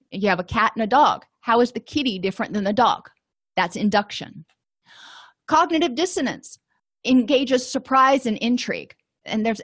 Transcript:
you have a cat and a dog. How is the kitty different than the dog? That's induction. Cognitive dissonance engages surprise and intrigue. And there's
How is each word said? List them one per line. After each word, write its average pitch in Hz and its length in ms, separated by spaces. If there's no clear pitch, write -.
you 196 180
have 180 100
a 185 40
cat 220 320
and 226 80
a 214 40
dog. 233 380
How 233 200
is 240 120
the 233 60
kitty - 380
different 190 360
than 208 100
the 196 100
dog? 220 360
That's 180 200
induction. 208 680
Cognitive 320 460
dissonance 269 640
engages 254 640
surprise 269 560
and 214 120
intrigue. 214 580
And 220 200
there's 220 180